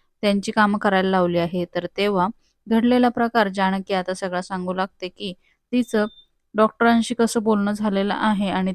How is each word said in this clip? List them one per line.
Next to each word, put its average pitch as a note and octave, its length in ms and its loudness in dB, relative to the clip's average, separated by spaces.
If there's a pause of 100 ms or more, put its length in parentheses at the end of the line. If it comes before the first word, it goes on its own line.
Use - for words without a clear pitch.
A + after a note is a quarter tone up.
(220)
त्यांची G3+ 300 0
कामं G#3 260 2
करायला F#3+ 320 2
लावली F3+ 280 2
आहे." F3 260 -2 (100)
तर F3 120 -4 (100)
तेव्हा G3 320 0 (380)
घडलेला A#3+ 440 2
प्रकार A#3 400 0
जानकी F#3+ 440 -2
आता F#3 200 -2
सगळा F3+ 280 -4
सांगू F#3 300 -6
लागते F#3 360 -6
की G3 240 -10 (400)
तिचं A#3 340 0 (480)
डॉक्टरांशी A#3 600 2
कसं A3+ 280 0
बोलणं G#3 300 0
झालेलं G3+ 420 -2
आहे G#3 360 0
आणि F#3 240 0